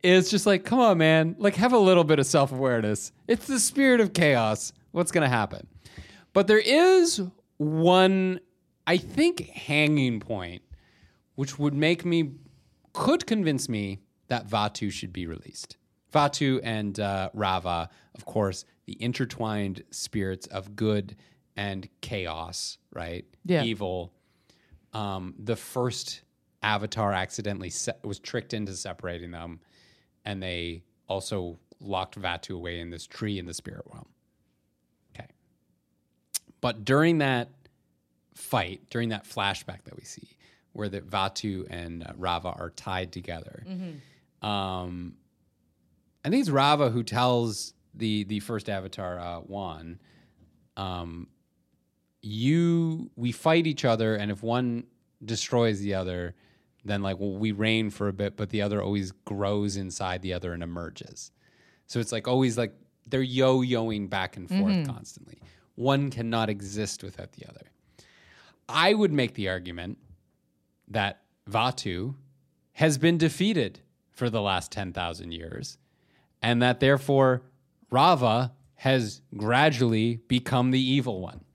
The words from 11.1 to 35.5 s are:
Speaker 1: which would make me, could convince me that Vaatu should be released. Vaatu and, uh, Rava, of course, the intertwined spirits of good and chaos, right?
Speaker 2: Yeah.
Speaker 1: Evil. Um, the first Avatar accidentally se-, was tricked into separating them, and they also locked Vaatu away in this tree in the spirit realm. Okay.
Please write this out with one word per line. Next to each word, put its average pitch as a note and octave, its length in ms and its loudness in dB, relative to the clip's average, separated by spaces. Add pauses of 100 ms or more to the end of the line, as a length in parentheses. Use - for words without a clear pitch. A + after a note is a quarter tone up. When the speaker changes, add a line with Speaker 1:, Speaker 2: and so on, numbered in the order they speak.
Speaker 1:
which C3+ 240 -6
would C#3+ 160 0
make E3 320 2
me, E3 260 0 (640)
could E4 320 0
convince E3 420 0
me G2+ 320 -4 (280)
that A2+ 200 -4
Vaatu G#2 420 -2
should F#2 220 -10
be F2+ 140 -8
released. - 500 -14 (360)
Vaatu C#3 520 2
and, G#2+ 340 -4
uh, G2 360 -2
Rava, F2+ 540 -2 (260)
of - 100 -20
course, G2 400 -4 (220)
the - 140 -14
intertwined G#2+ 880 -4
spirits F#2+ 580 -6
of G2+ 260 -10
good G#2 400 0 (420)
and G2 320 -6 (120)
chaos, E2+ 760 -8 (140)
right? E2+ 320 -10 (200)
Speaker 2:
Yeah. E3+ 180 0
Speaker 1:
Evil. F#2 500 -4 (800)
Um, F#2+ 460 -6
the A2 180 -4
first - 680 -6 (400)
Avatar G#2 500 -2
accidentally F#2+ 580 -6
se-, - 220 -6 (100)
was G2+ 160 -8
tricked - 340 -10
into G2+ 220 -6
separating F2 560 -10
them, E2+ 300 -14 (640)
and G2 180 -8
they E2+ 400 -6 (260)
also F#2+ 500 -6 (220)
locked G2 400 -6
Vaatu F2+ 360 -6
away E2+ 240 -8
in E2+ 100 -12
this E2+ 160 -14
tree G#2 320 -6
in F2 80 -10
the E2+ 80 -12
spirit - 380 -14
realm. - 160 -20 (1040)
Okay. - 140 -18 (1300)